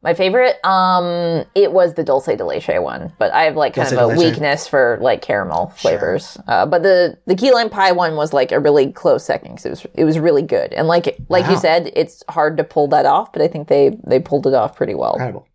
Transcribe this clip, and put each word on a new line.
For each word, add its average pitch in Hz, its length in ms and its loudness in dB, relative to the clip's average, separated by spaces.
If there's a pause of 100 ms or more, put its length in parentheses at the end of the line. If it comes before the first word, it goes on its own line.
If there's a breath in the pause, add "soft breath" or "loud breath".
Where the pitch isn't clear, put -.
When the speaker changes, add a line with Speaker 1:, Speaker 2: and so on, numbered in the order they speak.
Speaker 1:
My 160 100 0
favorite, 196 500 0
um, 175 800 0 (120)
it 190 180 2
was 175 220 2
the 160 80 -2
dulce 135 240 0
de 107 180 -4
leche - 240 -6 (100)
one, - 380 -8
but - 160 -2
I 151 120 2
have, 156 100 0
like, 147 180 -2
kind 139 160 -2
Speaker 2:
Dulce 127 140 0
Speaker 1:
of 117 80 4
a - 20 0
Speaker 2:
de 160 60 2
leche. 165 140 4
Speaker 1:
weakness 143 340 -2
for, 120 340 2
like, 120 220 0
caramel 90 460 -4
Speaker 2:
Sure. - 80 -20
Speaker 1:
flavors. - 600 -2 (100)
Uh, 98 200 0
but 165 160 0
the, 180 420 2
the - 100 0
key 247 160 2
lime 220 180 2
pie 190 240 2
one 175 220 -2
was, 151 160 -2
like, 135 200 0
a 123 80 0
really 143 320 2
close 143 340 0
second - 300 -6
'cause - 100 -16
it - 60 -6
was, - 240 -14
it - 100 0
was 156 140 2
really 156 240 2
good. - 300 -4
And 160 140 -2
like, 170 300 0 (120)
like 175 180 2
you 170 60 2
Speaker 2:
Wow. - 60 0
Speaker 1:
said, 165 360 0
it's - 340 -4
hard 156 280 -2
to 156 60 -2
pull 147 260 -2
that 139 180 2
off, 170 260 0
but 170 80 -4
I 147 60 2
think 156 220 -8
they, 139 360 4
they 131 140 2
pulled - 260 -4
it 135 80 2
off 123 220 0
pretty - 180 -4
well. 62 200 -2
Speaker 2:
Incredible. 123 420 -8